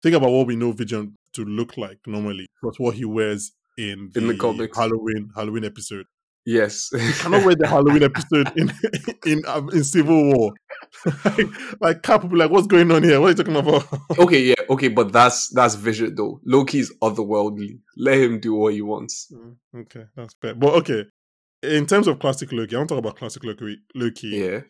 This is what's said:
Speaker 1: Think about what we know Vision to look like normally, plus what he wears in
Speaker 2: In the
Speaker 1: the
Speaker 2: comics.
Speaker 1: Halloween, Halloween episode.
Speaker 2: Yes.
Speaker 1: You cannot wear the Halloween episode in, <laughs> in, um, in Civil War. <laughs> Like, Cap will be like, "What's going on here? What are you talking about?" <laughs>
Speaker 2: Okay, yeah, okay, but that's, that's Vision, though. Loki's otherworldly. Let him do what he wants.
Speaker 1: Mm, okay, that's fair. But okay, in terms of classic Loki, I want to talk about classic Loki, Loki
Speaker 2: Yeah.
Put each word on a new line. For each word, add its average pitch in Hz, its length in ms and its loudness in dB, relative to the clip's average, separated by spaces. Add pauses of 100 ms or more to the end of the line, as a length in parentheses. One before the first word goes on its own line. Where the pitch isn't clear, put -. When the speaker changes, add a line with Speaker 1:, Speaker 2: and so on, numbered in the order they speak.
Speaker 1:
Think 165 120 2
about 131 160 4
what 131 160 2
we 120 80 -2
know 117 160 -2
Vision 107 440 -8 (180)
to 113 120 -10
look 107 320 -8
like 101 280 -12
normally, 104 420 -10 (140)
plus 113 180 -10
what 120 160 -2
he 117 100 -8
wears 107 460 -4 (260)
in 101 380 -10
Speaker 2:
In 117 120 -2
the 117 60 0
Speaker 1:
the 101 40 -6
Speaker 2:
comics. 113 400 -4
Speaker 1:
Halloween, 110 580 -4
Halloween 107 300 -8
episode. 101 400 -12 (400)
Speaker 2:
Yes. 110 480 -2
Speaker 1:
You 117 200 -2
cannot 196 320 2
wear 185 100 6
the 156 120 0
Halloween 147 360 4
episode 143 520 0
in, 156 160 -2 (280)
<laughs> - 260 -10
in, 151 220 0
um, 143 240 -6
in 160 120 2
Civil 151 500 4
War. 117 200 2 (520)
<laughs> - 760 -4
Like, 170 220 0
Cap 214 200 2
will 180 60 -8
be 175 80 2
like, 160 140 4
"What's 196 160 4
going 175 240 6
on 156 120 4
here? 151 160 6
What 160 80 4
are - 40 6
you 165 40 4
talking 165 200 -2
about?" 147 300 2 (160)
<laughs> - 180 -6
Speaker 2:
Okay, 175 240 6
yeah, 127 120 6 (140)
okay, 135 180 0
but 110 240 2
that's, 120 380 4
that's 120 260 2
Vision, 110 400 -4
though. - 300 -6
Loki's 135 460 2 (100)
otherworldly. 104 800 -4 (180)
Let 135 220 2
him 117 200 2
do 110 160 -4
what 107 180 0
he 104 80 -6
wants. 107 520 -10
Speaker 1:
Mm, 120 220 -20 (260)
okay, 113 240 -20 (100)
that's 117 260 -20
fair. 107 140 -10
But 139 200 2
okay, 123 300 -2 (580)
in 147 220 0
terms 202 220 2
of 147 120 -2
classic 135 320 -6
Loki, 113 240 -6
I 123 40 -2
want 151 100 -4
to 160 60 -4
talk 131 80 -2
about 107 140 -8
classic - 260 -14
Loki, 104 340 -12 (180)
Loki 120 340 -6
Speaker 2:
Yeah. 101 400 -6